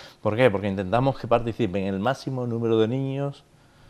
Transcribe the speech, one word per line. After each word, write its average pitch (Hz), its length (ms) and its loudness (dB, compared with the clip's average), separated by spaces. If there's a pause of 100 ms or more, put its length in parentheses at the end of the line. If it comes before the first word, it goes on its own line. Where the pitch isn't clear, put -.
(220)
¿Por 107 140 0
qué? 123 140 6
Porque 98 180 -2
intentamos 101 500 0
que - 80 -10
participen 113 580 0
el 98 140 -2
máximo 127 480 -4
número 117 320 0
de 110 100 4
niños, 135 560 -4 (440)